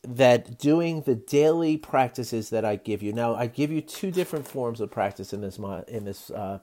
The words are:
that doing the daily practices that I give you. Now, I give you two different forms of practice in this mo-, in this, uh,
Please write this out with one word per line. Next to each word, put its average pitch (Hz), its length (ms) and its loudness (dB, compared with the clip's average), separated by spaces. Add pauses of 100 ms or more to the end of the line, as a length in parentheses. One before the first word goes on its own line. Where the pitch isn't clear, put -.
that 123 560 4
doing 160 440 2
the 135 120 2
daily 156 600 4
practices 123 720 -2
that 110 160 0
I 104 120 0
give 104 260 -4
you. 104 100 -2
Now, 117 220 0
I 120 120 -2
give 143 240 -2
you 156 120 -2
two - 280 -8
different 165 380 -4
forms 117 320 -4
of 101 100 -4
practice 101 440 -4
in 101 80 -6
this 98 160 -8
mo-, 98 280 -8
in 107 200 -8
this, - 240 -12
uh, 98 320 -8